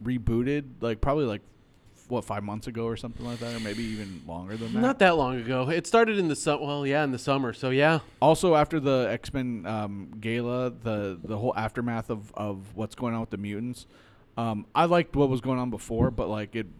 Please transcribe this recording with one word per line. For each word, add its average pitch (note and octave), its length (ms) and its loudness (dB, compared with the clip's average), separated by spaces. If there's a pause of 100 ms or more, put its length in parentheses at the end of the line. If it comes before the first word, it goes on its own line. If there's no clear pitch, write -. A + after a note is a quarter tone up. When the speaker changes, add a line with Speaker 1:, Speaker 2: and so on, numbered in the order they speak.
Speaker 1:
rebooted, B2 640 0 (160)
like, A2+ 200 -2
probably, C#3+ 260 2
like, G#2 160 -4 (680)
what, A#2+ 160 -2
five G2+ 180 -4
months G#2 240 -6
ago A#2 200 -4
or A2+ 100 -2
something A#2+ 280 -10
like A#2+ 140 -6
that, A#2 160 -6
or A2+ 60 -6
maybe G#2+ 240 -4
even G#2 420 -8
longer F2+ 300 -8
than A2+ 180 -6
that. A3 60 2
Speaker 2:
Not C4 180 2
that F3+ 180 8
long B2+ 220 2
ago. B2+ 320 -2
It E3+ 160 -2
started A3 320 4
in F3 100 2
the C#3 80 0
su-, D3 240 0
well, C#3+ 260 -2
yeah, D3 180 2
in C3+ 80 0
the A#2+ 60 -4
summer. C3+ 340 0
So C3 180 -2
yeah. D3 300 6 (200)
Speaker 1:
Also, D#3+ 360 6
after D3+ 240 4
the C3 300 4
X-Men, A#2+ 560 -4
um, G#2 440 -4 (100)
gala, A#2+ 500 -2
the, G#2 520 -4
the G2+ 160 -6
whole B2 180 0
aftermath A2+ 540 -4
of, G#2 240 -6
of G2+ 400 -6
what's G#2+ 220 -6
going A#2+ 180 -2
on A2+ 60 -2
with A2 100 -6
the G2+ 80 -6
mutants, G#2 480 -6 (500)
um, A2 380 -2
I D#3 120 6
liked F3 300 2
what C#3 140 4
was B2+ 100 0
going B2+ 180 -2
on B2 120 -4
before, A2+ 400 0
but, G#2+ 180 -2
like, G#2+ 280 -4
it G#2+ 100 -4 (140)